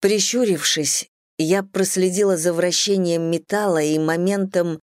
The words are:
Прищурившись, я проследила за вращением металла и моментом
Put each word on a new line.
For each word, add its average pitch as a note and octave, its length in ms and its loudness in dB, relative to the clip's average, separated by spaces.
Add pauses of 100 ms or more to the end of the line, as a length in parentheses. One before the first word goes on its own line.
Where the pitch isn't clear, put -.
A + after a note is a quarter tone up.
Прищурившись, G3 1080 -2 (280)
я E3+ 240 0
проследила F#3+ 760 0
за E3+ 160 0
вращением F3 680 0
металла E3+ 580 0
и D3+ 160 2
моментом F3 880 0